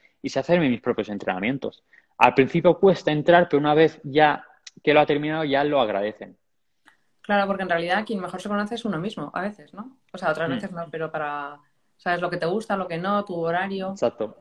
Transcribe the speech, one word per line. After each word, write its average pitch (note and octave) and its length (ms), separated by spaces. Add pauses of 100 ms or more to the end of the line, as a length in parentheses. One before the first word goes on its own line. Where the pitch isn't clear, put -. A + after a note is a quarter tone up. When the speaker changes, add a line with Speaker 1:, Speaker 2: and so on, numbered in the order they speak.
(220)
Speaker 1:
y C3 80
sé C3+ 100
hacerme E3 280
mis A#2 120
propios G#2+ 280
entrenamientos". G#2 760 (340)
Al B2 160
principio E3 440
cuesta F#3 340
entrar, E3+ 360
pero C#3+ 120
una D3+ 140
vez D#3 300
ya D3 400 (380)
que D3+ 120
lo D3+ 60
ha D3 60
terminado, D#3 380
ya C#3 200
lo D3 160
agradecen. G#2 560 (840)
Speaker 2:
Claro, G3+ 240
porque G3 160
en F3+ 80
realidad F3 360
quien G#3 140
mejor F3+ 220
se G#3 60
conoce G#3 260
es A3+ 100
uno F#3+ 140
mismo, E3 360
a - 60
veces, G3+ 320
¿no? A3 240 (160)
O F#3 60
sea, F3+ 120
otras D#3 180
Speaker 1:
Mm. - 20
Speaker 2:
veces F#3+ 220
no, E3+ 180
pero D#3+ 200
para, D3 480 (380)
sabes F3 240
lo F3+ 100
que F3+ 60
te E3+ 100
gusta, G3+ 300
lo F#3 100
que E3+ 120
no, G3+ 260
tu F#3 120
horario. F#3+ 560
Speaker 1:
Exacto. A2+ 480